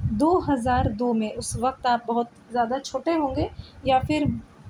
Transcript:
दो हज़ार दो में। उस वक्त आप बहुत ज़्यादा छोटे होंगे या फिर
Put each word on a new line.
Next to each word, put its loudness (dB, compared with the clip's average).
दो 4
हज़ार 2
दो 0
में। 0
उस -8
वक्त -2
आप 2
बहुत 0
ज़्यादा 0
छोटे -4
होंगे 0
या 4
फिर 0